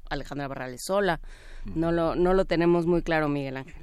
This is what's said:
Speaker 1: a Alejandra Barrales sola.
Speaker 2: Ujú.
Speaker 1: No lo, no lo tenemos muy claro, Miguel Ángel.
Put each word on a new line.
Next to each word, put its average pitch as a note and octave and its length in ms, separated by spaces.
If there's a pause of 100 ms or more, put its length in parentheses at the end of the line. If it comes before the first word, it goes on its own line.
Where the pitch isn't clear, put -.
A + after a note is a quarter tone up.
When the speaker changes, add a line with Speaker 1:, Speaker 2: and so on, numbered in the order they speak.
Speaker 1:
a D3+ 60
Alejandra C#3 340
Barrales B2+ 340
sola. F#3+ 380 (440)
Speaker 2:
Ujú. - 140
Speaker 1:
No E3+ 140
lo, E3 220
no F3+ 180
lo F#3+ 100
tenemos E3+ 440
muy E3+ 160
claro, D#3 260
Miguel C#3 260
Ángel. C3 280